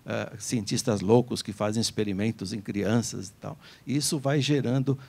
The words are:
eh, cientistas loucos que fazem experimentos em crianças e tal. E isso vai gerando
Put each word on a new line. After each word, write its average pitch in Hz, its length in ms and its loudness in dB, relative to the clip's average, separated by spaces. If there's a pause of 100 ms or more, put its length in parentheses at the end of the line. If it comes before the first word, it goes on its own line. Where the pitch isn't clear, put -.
eh, 110 320 -4
cientistas 104 640 -2
loucos 117 400 4
que 107 100 -8
fazem 107 300 -2
experimentos 104 720 -2
em 104 80 -6
crianças 101 680 -2
e - 20 -20 (100)
tal. 104 160 -10 (300)
E 135 100 0
isso 147 220 0
vai 139 200 2
gerando 135 680 2